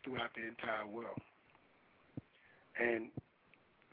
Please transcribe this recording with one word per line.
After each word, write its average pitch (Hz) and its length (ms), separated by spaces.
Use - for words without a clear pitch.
throughout 123 300
the 113 140
entire 110 380
world. 110 340
And 117 280